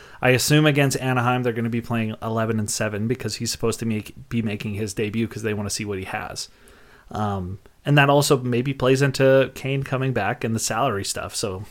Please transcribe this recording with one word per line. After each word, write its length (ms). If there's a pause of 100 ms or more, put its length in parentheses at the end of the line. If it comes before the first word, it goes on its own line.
(220)
I 100
assume 340
against 340
Anaheim 440
they're 100
gonna 160
be 120
playing 400
eleven 380
and 100
seven 380
because 280
he's 160
supposed 280
to 60
make, 300 (120)
be 140
making 320
his 200
debut 340
'cause 160
they 100
wanna 160
see 160
what 140
he 60
has. 440 (640)
Um, 480 (260)
and 120
that 120
also 280
maybe 360
plays 300
into 520
Kane 280
coming 280
back 320
and 120
the 40
salary 460
stuff. 300
So 360